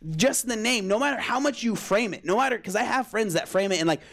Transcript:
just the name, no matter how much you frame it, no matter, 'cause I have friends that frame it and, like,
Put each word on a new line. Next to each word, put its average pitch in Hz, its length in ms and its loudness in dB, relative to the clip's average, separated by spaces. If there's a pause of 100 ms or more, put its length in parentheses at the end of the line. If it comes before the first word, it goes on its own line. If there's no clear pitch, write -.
(160)
just 233 320 0
the 240 80 -2
name, 220 320 0
no 202 100 2
matter 277 220 0
how 247 220 -2
much 285 220 -2
you 226 120 0
frame 202 380 0
it, - 100 -12
no 180 140 2
matter, 254 200 0
'cause 190 200 -6
I 226 60 0
have 254 240 0
friends 214 260 -2
that - 160 0
frame 190 240 2
it 175 60 2
and, 160 100 2
like, 151 100 2 (140)